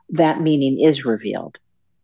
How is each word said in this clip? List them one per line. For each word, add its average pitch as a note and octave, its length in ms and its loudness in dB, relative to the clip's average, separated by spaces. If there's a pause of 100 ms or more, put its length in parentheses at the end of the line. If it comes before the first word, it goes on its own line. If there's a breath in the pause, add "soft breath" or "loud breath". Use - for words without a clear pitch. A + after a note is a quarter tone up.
(100)
that D#3+ 300 0
meaning C#3 380 0
is C#3 260 2
revealed. G#2 520 -6 (480)